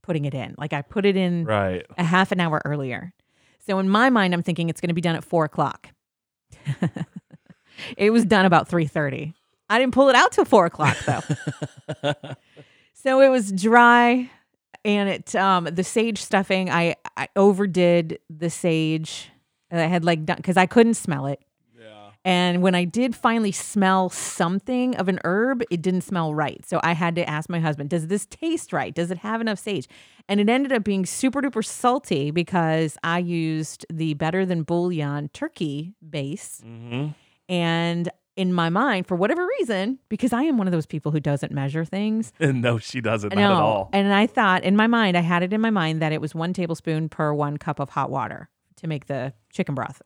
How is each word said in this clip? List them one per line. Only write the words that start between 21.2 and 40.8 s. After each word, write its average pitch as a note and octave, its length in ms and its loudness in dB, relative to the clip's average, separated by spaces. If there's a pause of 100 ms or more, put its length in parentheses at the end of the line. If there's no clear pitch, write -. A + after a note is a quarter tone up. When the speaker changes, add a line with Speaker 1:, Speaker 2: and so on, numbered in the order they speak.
Speaker 1:
it. C#3 140 -6 (360)
Speaker 2:
Yeah. G#2+ 340 -20 (140)
Speaker 1:
And F3+ 380 2
when F3+ 140 4
I F3+ 80 2
did A#3 320 -2
finally A3+ 340 0
smell F#3+ 600 2
something B3 840 -2
of F#3 120 -2
an F#3 160 0
herb, A#3 460 0
it F3 120 -4
didn't F3+ 200 0
smell E3 320 -4
right. D3+ 300 -4
So E3 200 -4
I E3 80 2
had E3+ 240 -2
to F3 120 -2
ask D3+ 220 -6
my F3 80 -4
husband, D3 320 -4
"Does D#3+ 160 -2
this G3 200 -4
taste - 460 -6
right? C#3+ 220 -4
Does E3+ 160 -4
it F3+ 80 -6
have A3 220 -6
enough A3 180 -2
sage?" F#3+ 300 -6 (400)
And G3+ 100 0
it G#3 100 4
ended C4 240 2
up A3+ 120 0
being G3 200 0
super C4 380 -2
duper B3 220 -2
salty A#3+ 680 -2
because D#3+ 720 0
I E3+ 160 -2
used D#3+ 720 -4
the D#3+ 240 -2
Better E3+ 320 -2
Than F3 160 0
Bouillon D3+ 680 -2
turkey E3+ 640 -8 (140)
base. D3 560 -10
Speaker 2:
Mm-hmm. A#2 440 -8 (400)
Speaker 1:
And E3+ 600 -2 (280)
in F#3 160 0
my E3+ 180 0
mind, G3+ 360 0
for F#3+ 100 -4
whatever C#4+ 300 0 (120)
reason, A#3+ 400 -4 (100)
because A#3+ 240 -2
I A#3+ 120 0
am D#4 120 0
one G3+ 100 0
of F3+ 60 0
those D#3+ 140 0